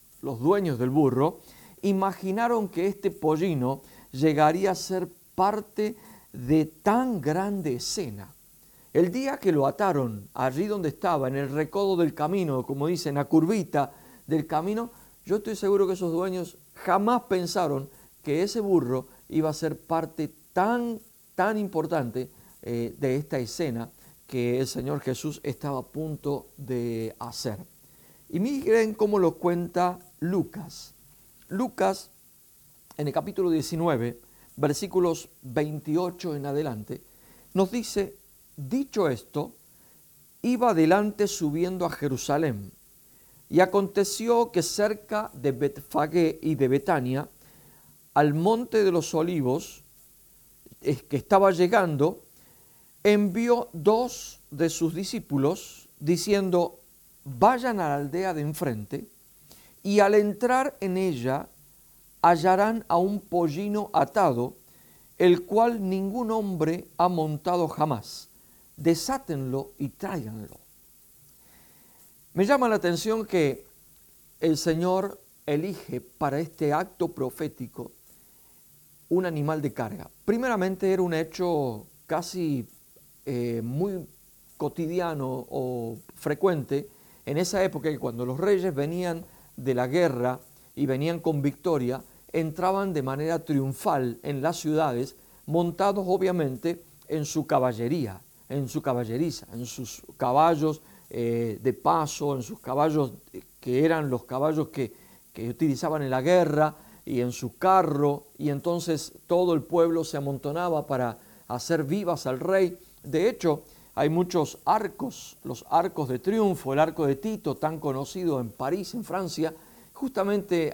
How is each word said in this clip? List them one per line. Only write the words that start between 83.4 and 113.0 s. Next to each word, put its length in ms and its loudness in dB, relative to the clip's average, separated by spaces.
muy 460 -4
cotidiano 920 -4
o 480 -6
frecuente 720 0
en 120 -4
esa 280 0
época, 240 -4
que 100 -4
cuando 260 -4
los 140 -4
reyes 340 2
venían 520 -4
de 180 -2
la 120 0
guerra 520 0
y 120 -2
venían 340 0
con 220 0
victoria, 600 -2
entraban 640 0
de 100 -2
manera 400 -2
triunfal 800 0
en 180 -6
las 160 -2
ciudades, 600 -2
montados 600 0
obviamente 720 0
en 160 -2
su 200 -2
caballería, 760 0
en 220 -4
su 120 -4
caballeriza, 720 -4
en 140 -10
sus 360 -12
caballos, 640 2
eh, 480 -2
de 120 2
paso, 640 0
en 40 -4
sus 200 -14
caballos, 500 2
eh, 80 -14
que 240 0
eran 260 2
los 140 -2
caballos 460 -2
que, 240 -6
que 160 -6
utilizaban 540 0
en 60 -2
la 120 0
guerra, 520 4
y 160 -2
en 140 0
su 240 -8
carro, 720 2
y 120 -2
entonces 600 -2
todo 260 4
el 80 2
pueblo 440 2
se 100 -8
amontonaba 720 -2
para 300 -2
hacer 340 -2
vivas 440 -2
al 120 -2
rey. 380 2